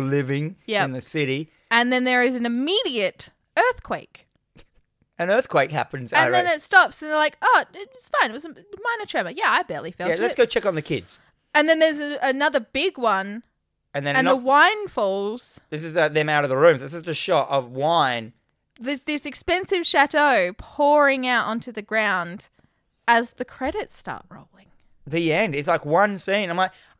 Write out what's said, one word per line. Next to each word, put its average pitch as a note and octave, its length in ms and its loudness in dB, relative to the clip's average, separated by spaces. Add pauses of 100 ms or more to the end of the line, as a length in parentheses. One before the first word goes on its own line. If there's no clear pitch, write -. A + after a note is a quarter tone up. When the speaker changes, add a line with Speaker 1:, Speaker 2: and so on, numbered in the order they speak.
Speaker 1:
living C#3 540 -2 (120)
Speaker 2:
Yep. G3+ 180 0
Speaker 1:
in C3+ 60 -4
the B2+ 100 -8
city. C#3+ 480 -4 (220)
Speaker 2:
And A#3+ 200 2
then B3+ 120 0
there B3+ 180 2
is B3+ 140 0
an A#3+ 100 -4
immediate C4 840 -4 (280)
earthquake. - 720 -4 (920)
Speaker 1:
An F3 120 -2
earthquake F#3+ 420 2
happens, B2+ 400 -6
I D#4 140 4
Speaker 2:
And - 80 2
then F4+ 120 2
Speaker 1:
reckon. E4+ 120 0
Speaker 2:
it D4+ 40 -12
stops, - 400 4
and D4+ 80 -10
they're D4+ 80 0
like, D4+ 240 0
"Oh, G#4+ 220 4 (100)
it's B4+ 360 -20
fine. C5+ 220 0
It - 20 -12
was D4+ 120 -14
a E4 40 -16
minor G#4 580 -8
tremor. G3 220 -4
Yeah, D4 220 -2
I C#4+ 120 2
barely D#3+ 280 -10
felt - 180 -6
Speaker 1:
Yeah, E3 60 0
Speaker 2:
it." F3 40 -4
Speaker 1:
let's A#3 160 -2
go A#3+ 100 4
check A3+ 200 -2
on F#3+ 100 0
the D#3 60 -4
kids. - 380 -8 (360)
Speaker 2:
And D4+ 140 4
then D#4+ 100 4
there's D#4+ 200 2
a, D4 220 -6
another C#4 380 0
big D4 380 -4
one, G#3 460 -2 (500)
Speaker 1:
And C#3+ 120 -6
then C#3+ 100 0
Speaker 2:
and C4 120 2
Speaker 1:
it - 40 6
Speaker 2:
the - 40 4
Speaker 1:
knocks B3+ 80 -2
Speaker 2:
wine F4 440 2
falls. G3+ 840 -6
Speaker 1:
This D3+ 140 -10
is, D#3+ 120 -8
uh, D#3 140 2
them D3+ 200 0
out D3 140 2
of C#3 60 0
the C3 80 0
rooms. D3 240 6
This C#3 140 -12
is E3 80 -12
just D#3+ 80 -20
a - 20 -4
shot D3+ 360 0
of B2+ 220 -2
wine. C3 640 0 (460)
Speaker 2:
This, B3+ 260 -8
this D4+ 220 -6
expensive F4+ 580 -2
chateau C#4+ 720 4
pouring C#4+ 680 2
out B3 180 0
onto A3+ 260 -6
the A3 120 -10
ground G3+ 640 -4 (580)
as A#3 240 2
the - 140 -10
credits E4+ 500 -8
start - 340 -12
rolling. - 180 -20 (580)
Speaker 1:
The D#3+ 260 0
end. F3+ 220 2
It's, C#3+ 140 -4
like, E3+ 180 0
one F#3+ 320 2
scene. G3 320 -2
I'm E3+ 80 -4
like, F#3 140 0 (280)